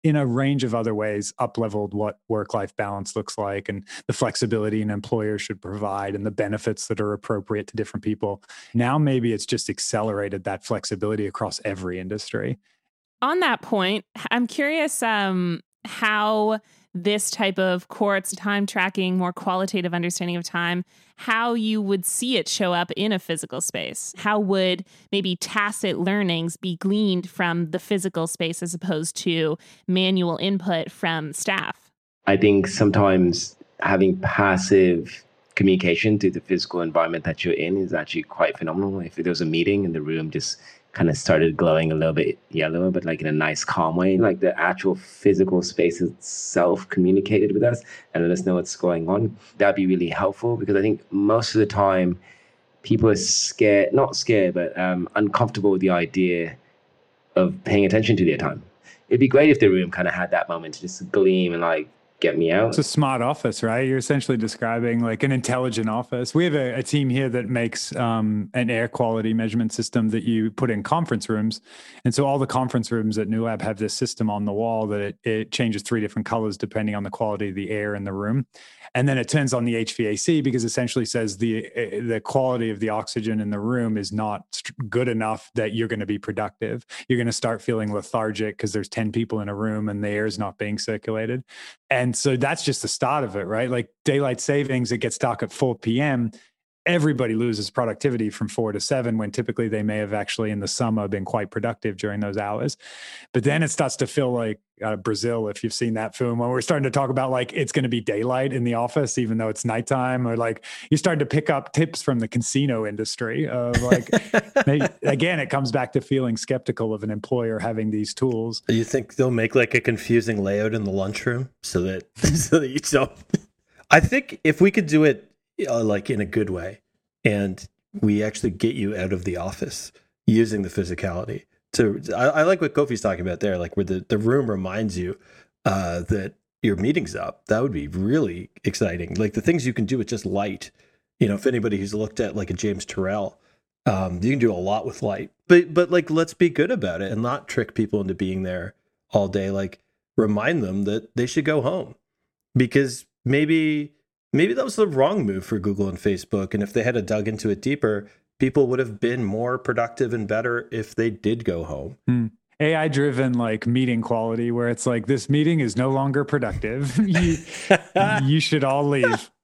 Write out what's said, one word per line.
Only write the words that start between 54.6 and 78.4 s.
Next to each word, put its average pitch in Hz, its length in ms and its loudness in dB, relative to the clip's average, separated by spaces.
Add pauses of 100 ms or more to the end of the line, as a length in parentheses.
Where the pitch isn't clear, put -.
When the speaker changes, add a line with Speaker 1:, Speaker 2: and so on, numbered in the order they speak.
Speaker 3:
um, 90 380 0
uncomfortable 104 560 2
with 92 80 2
the 95 100 4
idea 87 640 0 (800)
of 92 180 4 (120)
paying 101 200 4
attention 107 340 4
to 90 60 4
their 78 140 2
time. - 240 -4 (460)
It'd 123 100 4
be 135 80 6
great 143 240 8
if 139 80 6
the 104 120 8
room 92 200 2
kind 90 160 -2
of 82 80 -2
had 90 160 -4
that 87 180 0
moment 82 260 -8
to - 60 -16
just 90 300 -10
gleam 92 420 4
and, 85 80 -2
like, 82 280 0 (320)
get 78 180 2
me 82 120 2
out. 101 180 4
Speaker 1:
It's - 100 0
a 147 60 2
smart 135 360 0
office, 127 420 -2
right? 117 240 0
You're 131 120 0
essentially 131 400 0
describing, 117 600 0
like, 113 240 0
an 139 80 2
intelligent 123 580 0
office. 123 440 -4
We 165 100 4
have 160 100 2
a, 127 220 0
a 131 60 -2
team 139 280 0
here 135 180 2
that 120 220 -2
makes, 117 460 -2
um, 107 580 0
an 123 160 0
air 117 180 0
quality 113 460 0
measurement 113 400 0
system 113 360 0
that 110 120 0
you 113 280 2
put 117 200 -2
in 104 120 -2
conference 156 460 -2
rooms. 110 320 -2 (420)
And 120 120 2
so 143 100 2
all 139 140 2
the 135 80 2
conference 127 440 0
rooms 110 280 0
at 104 100 -2
New 113 160 0
Lab 113 160 -2
have 104 160 -2
this 104 160 -2
system 113 380 -2
on 104 160 -2
the 101 60 -2
wall 110 340 0
that 104 140 -2
it, 101 240 -6
it 110 280 -2
changes 110 300 0
three 117 180 0
different 104 240 -2
colors 110 320 -2
depending 107 380 -4
on 101 80 -4
the 98 80 -8
quality 104 400 -4
of 92 60 -8
the 101 120 -6
air 104 260 -4
in 101 100 -6
the 98 80 -6
room. 107 340 -2 (480)